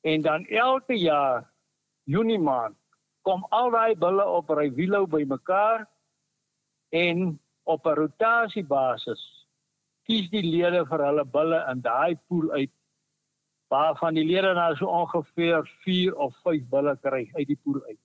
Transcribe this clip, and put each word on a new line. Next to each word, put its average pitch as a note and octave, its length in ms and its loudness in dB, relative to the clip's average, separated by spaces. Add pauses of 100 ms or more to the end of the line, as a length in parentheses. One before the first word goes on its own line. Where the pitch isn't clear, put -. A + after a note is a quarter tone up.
En D#3+ 220 0
dan D#3 240 0
elke B3+ 520 0
jaar, C#3+ 520 0 (540)
Junie A3 340 0
maand, B2+ 380 -2 (480)
kom F#3+ 240 0
al A#3+ 240 2
daai A3+ 240 4
bulle F#3 320 2
op F3 240 -2
Rivilo D#3 560 0
bymekaar F#3 760 0 (1040)
en E3+ 460 0 (260)
op D#3+ 220 -2
'n D3+ 140 2
rotasiebasis D#3 1500 -2 (580)
kies G#3+ 260 -2
die G#3 140 -2
lede E3+ 420 2
vir D3 180 -2
hulle C#3+ 200 2
bulle D#3+ 460 0
in B2+ 100 -4
daai C3+ 360 0 (120)
poel D#3+ 240 0
uit, C#3 200 -2 (960)
waarvan D#3+ 460 0
die D#3+ 100 2
lede F#3 300 2
nou E3+ 220 2
so F#3+ 100 -4
ongeveer E3+ 760 0 (200)
vier F#3 320 0
of C3+ 280 -4
vyf D#3 240 0
bulle C#3 280 0
kry C3 380 -4
uit D3 120 -4
die D3 160 -4
poel C#3 260 -2
uit. G#2+ 160 -16